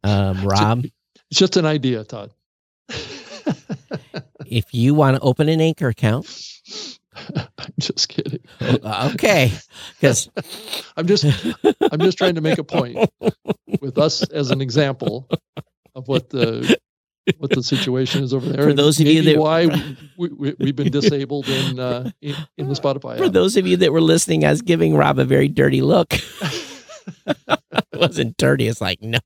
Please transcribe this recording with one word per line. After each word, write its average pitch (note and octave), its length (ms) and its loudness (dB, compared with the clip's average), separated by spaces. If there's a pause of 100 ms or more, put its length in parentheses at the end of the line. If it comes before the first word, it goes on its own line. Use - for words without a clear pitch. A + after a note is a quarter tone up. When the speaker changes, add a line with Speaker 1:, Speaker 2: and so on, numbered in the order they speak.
Speaker 1:
Um, G2 340 2
Speaker 2:
It's F#2+ 80 -4
Speaker 1:
Rob? G#2 380 2
Speaker 2:
ju-, B2 60 -8 (400)
it's D3 100 -2
just F#3+ 180 2
an E3 80 2
idea, C3 380 0
Todd. G#2 280 -14 (580)
<laughs> - 60 -12 (1600)
Speaker 1:
If A#2 220 -2
you B2+ 220 4
wanna C3+ 260 4
open C#3 260 2
an D#3+ 140 2
Anchor D#3+ 280 0
account. A2+ 360 0 (920)
Speaker 2:
<laughs> - 200 -14
I'm - 440 -10
just - 300 -4
kidding. - 300 -8 (200)
Speaker 1:
Uh, A#2+ 540 -2
okay. G3 380 4 (500)
'Cause - 260 2 (360)
Speaker 2:
<laughs> - 340 -12
I'm E3 80 -4
just, F3 180 2 (680)
I'm D#3 80 -4
just F3+ 180 2
trying F3+ 160 2
to E3 80 -4
make D#3+ 160 0
a D#3+ 60 -6
point B2 340 -10 (840)
with C3+ 200 -6
us D3+ 300 0
as C#3+ 200 -4
an C#3 100 0
example C3 720 -2 (640)
of C3 140 -14
what C3 240 -2
the, A#2+ 480 0 (580)
what C#3+ 140 -4
the C3 100 0
situation C3 600 -2
is C3 100 -4
over C3+ 160 -4
there. C#3 140 -2
Speaker 1:
For D3+ 60 6
Speaker 2:
And C#3 100 2
Speaker 1:
those D3 200 4
of D#3 60 6
you D#3 160 6
Speaker 2:
maybe D#3 140 6
Speaker 1:
that D3+ 40 4
Speaker 2:
why D#3+ 280 4 (500)
we, F3 120 -4
we, D3 280 -6
we've C3+ 180 -2
been C#3 160 0
disabled C#3 560 0
in, C3 320 -4
uh, B2 300 -6 (100)
in, C#3+ 160 -10 (220)
in C#3 120 -6
the C#3 40 -2
Spotify C3+ 460 -4
Speaker 1:
For F#4+ 60 2
Speaker 2:
app. G3+ 80 0
Speaker 1:
those F#3 220 4
of F#3 120 2
you F3+ 100 2
that E3+ 160 4
were E3 80 4
listening, D#3+ 440 4
I D3 40 6
was D3 140 2
giving E3 320 2
Rob C3 240 4
a C3+ 60 4
very C#3 220 4
dirty C3+ 340 2
look. D#3+ 380 2
<laughs> - 40 -10 (1700)
It - 80 -12
wasn't D#3 380 -2
dirty. C3+ 300 2
It's A2+ 140 -6
like, F#2 200 -4
"No A2+ 240 -2